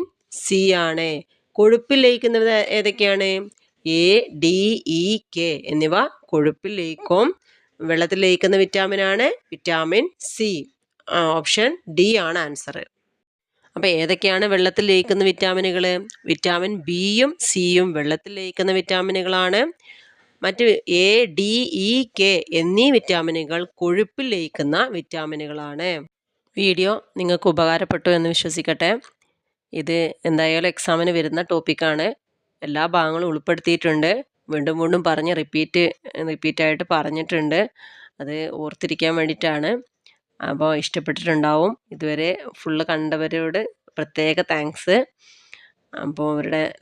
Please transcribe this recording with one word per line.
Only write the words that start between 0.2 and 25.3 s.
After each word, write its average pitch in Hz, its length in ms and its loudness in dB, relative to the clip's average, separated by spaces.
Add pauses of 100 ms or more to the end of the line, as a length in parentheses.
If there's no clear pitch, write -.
സി 190 180 2 (240)
ആണ്. 160 240 -2 (460)
കൊഴുപ്പിൽ 233 440 6
ലയിക്കുന്നത് 233 480 4 (220)
ഏതൊക്കെയാണ്? 202 580 2 (580)
എ, 165 200 4 (320)
ഡി, 170 200 4 (360)
ഇ, 165 100 0 (260)
കെ 170 200 -2 (160)
എന്നിവ 156 280 0 (320)
കൊഴുപ്പിൽ 156 500 0
ലയിക്കും. 185 520 0 (520)
വെള്ളത്തിൽ 165 400 0
ലയിക്കുന്ന 185 360 4
വിറ്റാമിനാണ് 196 680 0 (240)
വിറ്റാമിൻ 165 560 0 (180)
സി. 220 260 -4 (580)
ആ, 170 100 -2 (180)
ഓപ്ഷൻ 214 340 0 (200)
ഡി 180 260 4
ആണ് 175 220 -2
ആൻസർ. 143 380 -8 (1000)
അപ്പോൾ 170 120 0
ഏതൊക്കെയാണ് 180 580 2
വെള്ളത്തിൽ 190 400 2
ലയിക്കുന്ന 190 380 4
വിറ്റാമിനുകൾ? 185 600 2 (400)
വിറ്റാമിൻ 175 560 -2
ബിയും 196 500 0 (100)
സിയും 180 520 2
വെള്ളത്തിൽ 151 420 -4
ലയിക്കുന്ന 190 380 -4
വിറ്റാമിനുകളാണ്. 185 880 0 (840)
മറ്റ് 196 220 -2 (320)
എ, 180 100 4 (200)
ഡി, 196 260 -2 (320)
ഇ, 208 60 0 (240)
കെ 196 180 2 (200)
എന്നീ 180 380 2
വിറ്റാമിനുകൾ 165 720 0 (120)
കൊഴുപ്പിൽ 202 560 -2
ലയിക്കുന്ന 160 460 -4 (140)
വിറ്റാമിനുകളാണ്. 151 1000 -8 (680)